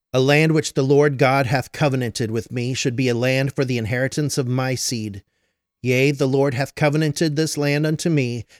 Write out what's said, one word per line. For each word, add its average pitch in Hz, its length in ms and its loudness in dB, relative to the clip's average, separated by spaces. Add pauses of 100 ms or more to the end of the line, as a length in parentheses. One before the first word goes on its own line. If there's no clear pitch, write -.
(120)
A 131 80 2
land 147 320 4
which 156 220 0
the 143 100 0
Lord 143 340 4
God 135 280 2
hath 127 260 -2
covenanted 127 580 -2
with 110 220 -4
me 123 220 -4
should 123 220 -2
be 127 120 0
a 120 80 2
land 131 380 0
for 143 100 -2
the 123 140 -2
inheritance 127 600 -2
of 131 120 -2
my 131 260 -2
seed. 107 480 -6 (580)
Yea, 127 300 2
the 139 160 0
Lord 135 280 2
hath 135 200 -6
covenanted 147 640 0
this 156 200 -2
land 147 280 0
unto 156 240 -2
me 123 340 0 (160)